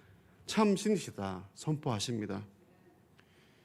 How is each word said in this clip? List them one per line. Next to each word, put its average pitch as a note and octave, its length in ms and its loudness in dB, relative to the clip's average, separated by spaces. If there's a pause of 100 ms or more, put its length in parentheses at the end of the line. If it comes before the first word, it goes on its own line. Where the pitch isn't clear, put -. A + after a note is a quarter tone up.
(440)
참 G#3 320 4
신이시다" G2+ 800 -2
선포하십니다. A2 920 -2 (1200)